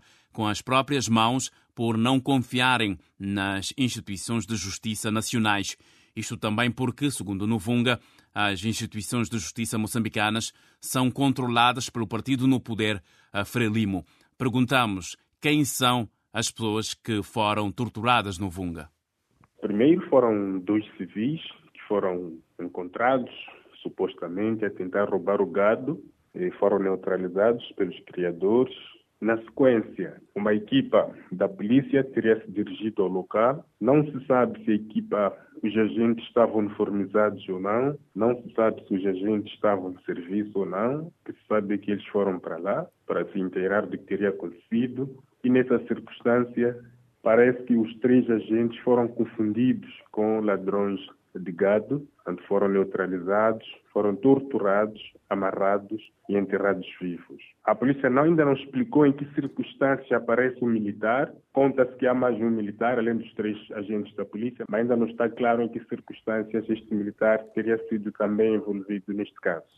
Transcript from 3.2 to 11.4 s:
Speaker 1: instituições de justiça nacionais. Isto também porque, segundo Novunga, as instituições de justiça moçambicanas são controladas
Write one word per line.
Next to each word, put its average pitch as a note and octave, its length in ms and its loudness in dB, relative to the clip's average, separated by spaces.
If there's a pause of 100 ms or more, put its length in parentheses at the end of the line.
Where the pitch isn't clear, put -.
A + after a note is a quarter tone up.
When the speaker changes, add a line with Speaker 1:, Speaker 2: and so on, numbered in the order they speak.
Speaker 1:
instituições A#2 680 -4
de A2+ 100 -6
justiça G#2 560 -6
nacionais. G#2+ 640 0 (400)
Isto A2+ 220 -8
também A2+ 340 0
porque, B2+ 400 -4
segundo G2 340 -6
Novunga, A#2 540 0 (340)
as G2+ 300 -2
instituições A2 640 -4
de A#2 100 -6
justiça A2+ 400 -6
moçambicanas G#2+ 760 -2 (260)
são B2+ 320 0
controladas B2 800 2